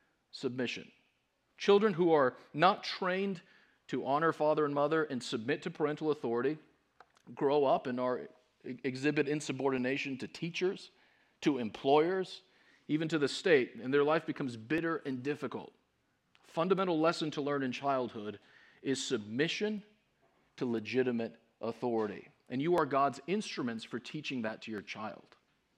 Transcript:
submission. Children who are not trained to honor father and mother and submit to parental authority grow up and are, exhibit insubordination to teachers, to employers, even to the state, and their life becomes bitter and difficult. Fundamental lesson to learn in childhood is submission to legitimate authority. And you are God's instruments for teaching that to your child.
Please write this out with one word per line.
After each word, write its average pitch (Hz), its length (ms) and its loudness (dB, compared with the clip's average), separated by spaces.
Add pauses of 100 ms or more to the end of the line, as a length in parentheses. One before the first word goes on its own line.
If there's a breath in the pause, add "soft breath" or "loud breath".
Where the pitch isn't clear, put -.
(320)
submission. 123 600 -6 (680)
Children 202 360 6
who 165 180 4
are 135 240 6 (180 loud breath)
not 180 300 4
trained 190 580 -2 (460 soft breath)
to 127 180 -4
honor 151 280 2
father 151 320 2
and 143 100 0
mother 151 300 2
and 127 180 -4
submit 127 400 -4
to 180 80 -6
parental 151 400 0
authority 131 460 0 (760)
grow 143 300 4
up 151 240 2
and 123 120 -4
are, 127 220 -2 (600)
exhibit 139 440 0
insubordination 135 920 -2
to 107 100 -8
teachers, 180 640 -4 (500 soft breath)
to 143 160 2
employers, 151 840 0 (460 soft breath)
even 156 200 0
to 160 100 0
the 143 100 2
state, 135 540 4
and 127 120 -4
their 143 100 6
life 156 220 2
becomes 127 320 -6
bitter 156 480 -2
and 131 180 -6
difficult. 127 480 -6 (760)
Fundamental 180 520 2
lesson 160 320 2
to 151 100 -4
learn 143 220 0
in 131 80 -2
childhood 120 680 -4 (420 soft breath)
is 131 220 -2
submission 147 800 -2 (760)
to 139 80 -4
legitimate 117 680 0 (260)
authority. 110 640 -2 (220)
And 127 120 -4
you 175 160 2
are 156 80 2
God's 139 400 0
instruments 139 580 -4
for - 160 -8
teaching 143 440 -8
that 110 200 -6
to 113 80 -10
your 104 100 -6
child. 104 420 -12 (540)